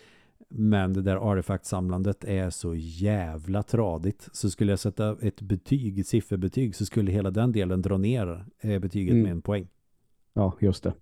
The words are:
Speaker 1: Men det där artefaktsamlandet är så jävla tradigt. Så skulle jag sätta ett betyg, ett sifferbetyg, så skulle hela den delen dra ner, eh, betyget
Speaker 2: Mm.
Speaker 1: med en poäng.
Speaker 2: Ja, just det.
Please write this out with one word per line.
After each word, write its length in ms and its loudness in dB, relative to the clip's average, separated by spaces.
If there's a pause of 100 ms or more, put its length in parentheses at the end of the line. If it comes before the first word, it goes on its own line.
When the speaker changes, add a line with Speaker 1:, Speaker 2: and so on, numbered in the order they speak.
(480)
Speaker 1:
Men 440 2
det 100 0
där 300 2
artefaktsamlandet 920 -2
är 260 -2
så 240 -6
jävla 880 -2
tradigt. 720 -2
Så 180 -2
skulle 220 2
jag 60 0
sätta 440 -2
ett 180 -2
betyg, 580 -2
ett 80 -2
sifferbetyg, 720 0
så 100 -2
skulle 260 0
hela 180 0
den 220 2
delen 300 0
dra 160 0
ner, 480 -2 (140)
eh, 180 0
betyget 340 0
Speaker 2:
Mm. 100 6
Speaker 1:
med 100 2
en 100 -4
poäng. 260 -2 (640)
Speaker 2:
Ja, 280 2
just 220 2
det. 200 -2